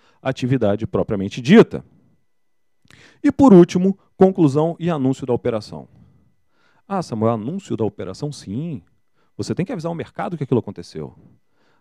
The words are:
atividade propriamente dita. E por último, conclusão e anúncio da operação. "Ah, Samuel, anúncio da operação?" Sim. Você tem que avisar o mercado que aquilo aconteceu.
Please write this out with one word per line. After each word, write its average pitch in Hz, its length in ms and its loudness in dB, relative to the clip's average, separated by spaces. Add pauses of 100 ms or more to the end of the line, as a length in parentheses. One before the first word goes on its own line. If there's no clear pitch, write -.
(220)
atividade 117 640 -2
propriamente 98 540 -4
dita. 156 440 4 (1400)
E 285 80 2
por 269 220 6
último, 180 440 6 (200)
conclusão 165 600 2
e 170 100 -6
anúncio 135 360 -2
da 127 80 -2
operação. 104 540 -6 (1000)
"Ah, 196 140 -6
Samuel, 113 320 -2
anúncio 117 420 -8
da 110 80 -4
operação?" 104 480 -10
Sim. 131 520 -10 (520)
Você - 200 -6
tem 160 100 -4
que - 60 -10
avisar 165 200 -8
o 175 40 -10
mercado 175 420 -10
que 147 60 -8
aquilo 127 160 0
aconteceu. 82 560 -12 (640)